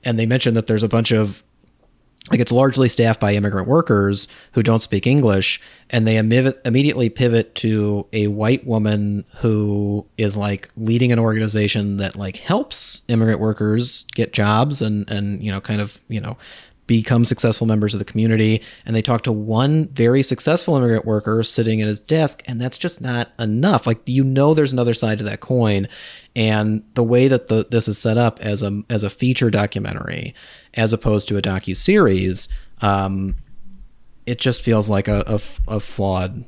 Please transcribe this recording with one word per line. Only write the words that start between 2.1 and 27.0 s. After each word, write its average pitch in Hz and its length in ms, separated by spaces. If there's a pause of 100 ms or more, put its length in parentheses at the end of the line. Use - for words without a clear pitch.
like, - 80
it's 120 120
largely 127 360
staffed 113 320
by 104 140
immigrant 98 340
workers 104 600 (260)
who 117 100
don't 113 180
speak - 240
English, 117 540 (300)
and 113 180
they 110 80
imme-, 120 400 (100)
immediately 127 440
pivot 117 460
to 104 580
a 107 140
white 107 380
woman 107 600 (120)
who 104 680 (120)
is, 104 200
like, 101 400
leading 117 340
an 117 80
organization 107 760
that, 95 180
like, 98 220
helps - 720
immigrant 113 300
workers 107 680 (100)
get - 180
jobs 113 480
and, 104 280
and, 101 340
you 107 80
know, 95 80
kind 104 220
of, - 260
you 110 140
know, - 160 (500)
become 117 380
successful 113 400
members 107 300
of 98 40
the 95 60
community. 110 560 (240)
And 113 100
they 113 60
talk 117 220
to 127 80
one 120 560
very 139 340
successful 156 560
immigrant 117 260
worker 107 380
sitting 110 400
at 107 60
his 104 120
desk, 156 460
and 120 160
that's 131 160
just - 240
not 120 380
enough. 120 480
Like, 117 180
you 131 180
know, 135 300
there's 147 180
another 120 220
side 110 240
to 104 60
that 104 160
coin. 107 480 (480)
And 107 480 (100)
the 120 100